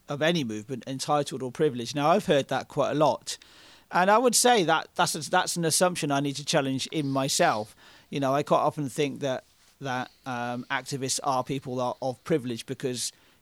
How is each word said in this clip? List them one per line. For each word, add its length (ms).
of 140
any 200
movement 440
entitled 560
or 100
privileged. 420
Now, 160
I've 160
heard 220
that 200
quite 240
a 20
lot. 420
And 160
I 60
would 180
say 300
that 300
that's 200
a, 160
that's 260
an 100
assumption 440
I 100
need 160
to 100
challenge 460
in 180
myself. 680
You 120
know, 140
I 80
quite 180
often 280
think 320
that, 240
that, 280
um, 460
activists 540
are 200
people 320
that 60
are 180
of 240
privilege 400
because, 480